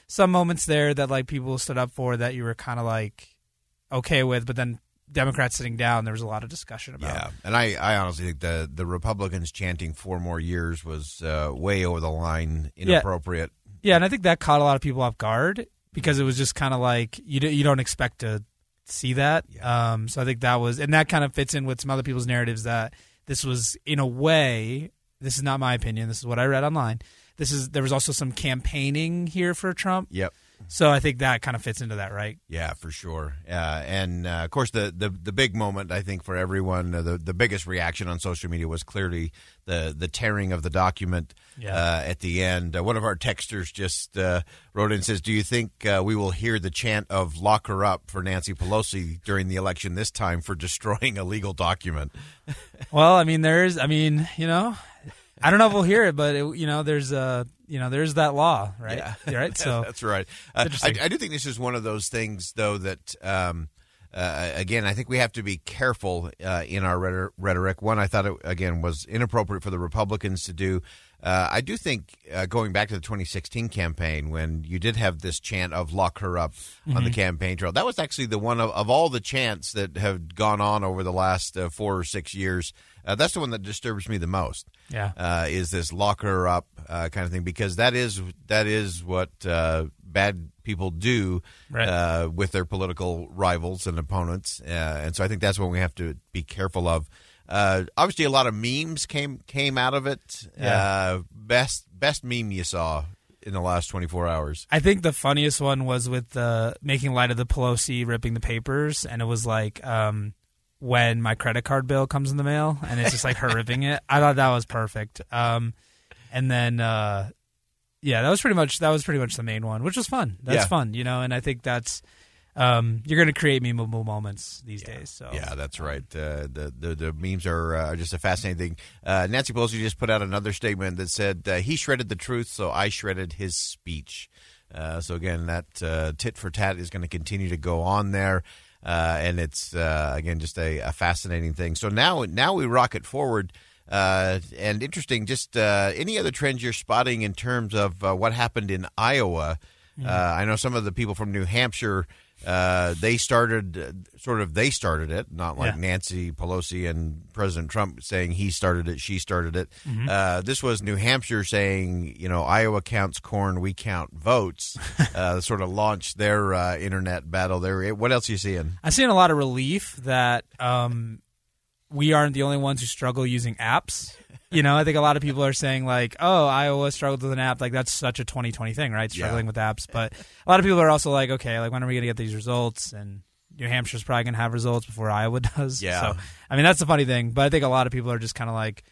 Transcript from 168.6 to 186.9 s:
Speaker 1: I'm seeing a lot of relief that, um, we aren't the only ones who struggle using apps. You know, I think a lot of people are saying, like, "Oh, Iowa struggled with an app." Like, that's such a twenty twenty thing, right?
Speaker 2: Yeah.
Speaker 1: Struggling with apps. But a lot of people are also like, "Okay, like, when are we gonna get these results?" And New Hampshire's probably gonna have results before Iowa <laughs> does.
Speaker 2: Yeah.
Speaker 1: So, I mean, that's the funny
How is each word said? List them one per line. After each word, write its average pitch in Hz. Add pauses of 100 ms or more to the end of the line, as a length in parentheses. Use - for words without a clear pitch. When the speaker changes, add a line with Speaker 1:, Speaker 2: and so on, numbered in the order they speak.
Speaker 1:
I'm 160
seeing 262
a 208
lot 180
of 151
relief 135
that, 127 (160)
um, 120 (680)
we 147
aren't 147
the 139
only 143
ones 139
who 120
struggle 127
using 120
apps. - (340)
You 160
know, 143
I 156
think 151
a 147
lot 147
of 147
people 143
are 135
saying, 131
like, 123
"Oh, 175
Iowa 143
struggled 139
with 135
an 131
app." 127
Like, 123
that's 127
such -
a 123
twenty 120
twenty 113
thing, 135
right? 110
Speaker 2:
Yeah. -
Speaker 1:
Struggling 113
with 110
apps. 110
But 113
a -
lot 185
of 185
people 185
are 160
also 151
like, 135
"Okay, 123
like, 117
when 123
are 127
we 127
gonna 120
get 117
these 110
results?" 117
And 101 (360)
New 123
Hampshire's 120
probably 120
gonna 120
have 117
results 120
before 110
Iowa 110
<laughs> -
does. 131
Speaker 2:
Yeah. 90
Speaker 1:
So, 98 (320)
I 135
mean, 143
that's 180
the 165
funny 147